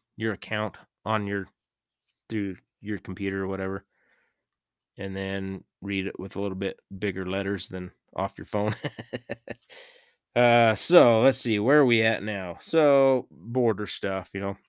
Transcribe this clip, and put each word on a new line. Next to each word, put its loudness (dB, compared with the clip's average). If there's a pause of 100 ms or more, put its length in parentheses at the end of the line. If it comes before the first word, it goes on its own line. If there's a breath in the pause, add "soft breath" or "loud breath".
(180)
your -4
account -8 (280)
on -2
your, -4 (800)
through -6 (240)
your -8
computer -6
or -6
whatever. -6 (1120)
And -8
then -6 (180)
read -4
it -10
with -10
a -4
little -4
bit -6 (200)
bigger -4
letters -4
than -10 (240)
off -6
your -12
phone. -2
<laughs> -8 (1500 loud breath)
Uh, 6
so, 6
let's 4
see, -2
where 4
are 6
we 4
at 0
now? -6
So, 4
border -2
stuff, -6
you -6
know. -4 (140)